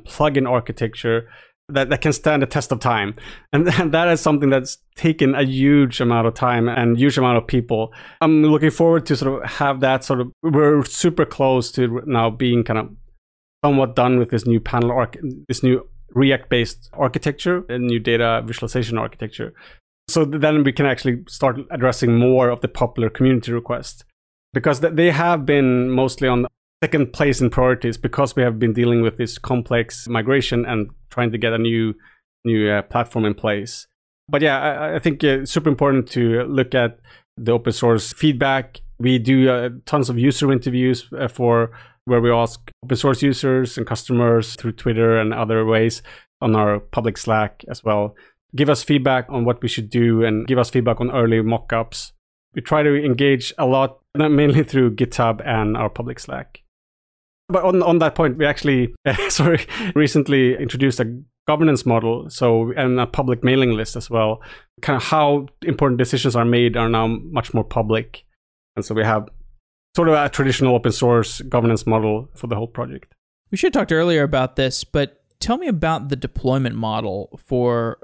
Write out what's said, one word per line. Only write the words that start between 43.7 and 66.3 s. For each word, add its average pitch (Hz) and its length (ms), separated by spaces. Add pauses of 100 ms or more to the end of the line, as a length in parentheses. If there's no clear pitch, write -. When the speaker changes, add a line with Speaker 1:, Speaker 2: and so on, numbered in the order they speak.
Speaker 1:
and 113 100
customers 117 720
through 113 160
Twitter 113 460
and 110 160
other 113 320
ways 113 360 (380)
on 110 160
our 104 240
public 113 380
Slack 110 500
as - 160
well. 104 320 (400)
Give 143 140
us 135 120
feedback 131 460
on 123 160
what 120 180
we 120 60
should 110 220
do 117 340
and 110 220
give 131 120
us 120 120
feedback 120 300
on 123 100
early 117 300
mockups. 113 720 (420)
We - 80
try 151 200
to 147 120
engage 139 640
a 147 80
lot, 135 320 (180)
mainly 147 480
through 123 320
GitHub 117 500
and 110 300
our 110 140
public 120 280
Slack. - 440 (880)
But 180 160
on, 180 180
on 170 160
that 160 160
point, 151 240
we 151 80
actually, 139 480 (160)
<laughs> - 180
sorry, - 360 (300)
recently 139 640
introduced 131 440
a 120 220 (240)
governance 151 380
model, 117 460
so, 117 420
and 127 260
a 120 80
public 123 380
mailing 127 280
list 110 220
as 113 140
well. 110 320 (400)
Kind 139 160
of 117 60
how 147 440 (160)
important 135 360
decisions 123 360